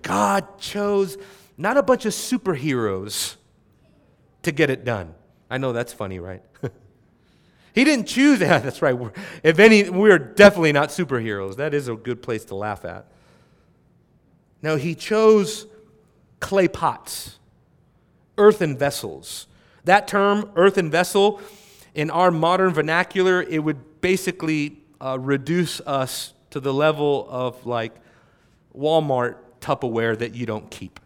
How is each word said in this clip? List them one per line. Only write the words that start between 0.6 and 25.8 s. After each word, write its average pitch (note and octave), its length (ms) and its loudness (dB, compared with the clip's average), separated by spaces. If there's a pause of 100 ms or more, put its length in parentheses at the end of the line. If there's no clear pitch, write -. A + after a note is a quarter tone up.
not G#3 200 -2
a C#4 60 2
bunch B3 220 2
of G#3+ 80 -2
superheroes A#2+ 1200 -4 (1080)
to F3 100 -2
get D3 160 2
it C3 160 -6
done. G2 280 -6 (360)
I B2+ 80 -6
know C3 160 -4
that's A#2+ 200 -6
funny, F#2+ 260 -10
right? F#2 220 -14 (200)
<laughs> - 100 -8 (1000)
He A#3 100 2
didn't C#4 220 2
choose, C4+ 340 4
<laughs> - 20 0
yeah, D#3+ 180 2
that's B2 240 -6
right. C3+ 120 2
We're, A#2+ 160 -10 (300)
if D#3+ 160 4
any, G#3 320 8
we're F#3 300 6
definitely E3+ 540 6
not C#3+ 160 2
superheroes. A2 680 -6
That D3 180 -6
is C#3+ 140 -4
a A#2 80 -6
good A2 260 -10
place A2+ 240 -8
to - 100 -12
laugh G2+ 300 -8
at. F2+ 220 -14 (1500)
No, D#3 140 -2
he D3+ 180 -4
chose G#3+ 720 2 (760)
clay F#3+ 280 0
pots, - 720 -6 (1000)
earthen G3+ 400 4
vessels. A#2+ 680 -6 (380)
That G3+ 220 4
term, G3+ 480 0
earthen F#3 360 2
vessel, G3 500 0 (540)
in D3+ 160 -4
our F3 180 4
modern F3 440 2
vernacular, F3+ 680 0
it D#3 220 -4
would D3 380 -6
basically, E3 800 -4 (180)
uh, C3 180 -6
reduce C#3 600 -2